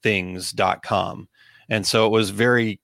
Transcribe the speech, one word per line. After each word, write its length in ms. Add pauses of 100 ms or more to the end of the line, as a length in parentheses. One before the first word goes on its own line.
things 500
dot 300
com. 440 (440)
And 160
so 200
it 40
was 200
very 540